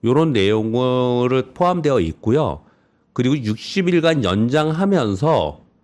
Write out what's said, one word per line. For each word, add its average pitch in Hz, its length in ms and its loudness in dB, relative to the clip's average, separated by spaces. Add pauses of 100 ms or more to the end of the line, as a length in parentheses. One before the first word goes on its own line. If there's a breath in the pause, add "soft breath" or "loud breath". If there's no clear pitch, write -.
요런 147 280 2
내용을 123 1200 0
포함되어 165 460 0
있고요. 92 640 -2 (500 soft breath)
그리고 127 240 0
육십 131 520 -4
일간 165 360 2
연장하면서 131 1400 0 (240)